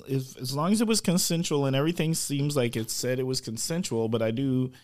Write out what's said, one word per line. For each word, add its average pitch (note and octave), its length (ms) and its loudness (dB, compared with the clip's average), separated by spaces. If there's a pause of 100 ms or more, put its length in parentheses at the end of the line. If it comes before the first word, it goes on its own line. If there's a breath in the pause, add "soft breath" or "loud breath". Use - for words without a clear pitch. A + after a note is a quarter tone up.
as, C3 300 -2
as C3 160 -4
long D#3+ 160 2
as A3 100 4
it A3+ 60 2
was A3 140 2
consensual E3+ 640 2
and C3+ 100 2
everything D#3+ 380 2
seems C#3+ 420 -2
like A#2+ 200 2
it A2+ 160 -4
said B2+ 280 -2
it C3 40 0
was C3 180 -2
consensual, A2+ 680 -2
but A2+ 140 0
I A2 100 2
do, B2+ 400 0 (120 loud breath)